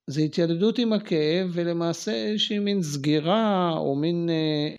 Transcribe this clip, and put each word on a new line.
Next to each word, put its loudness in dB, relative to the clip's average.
זה -2
התיידדות 2
עם 2
הכאב, 0
ולמעשה -2
איזושהי -2
מין 0
סגירה 2
או -2
מין, 0
אה, 0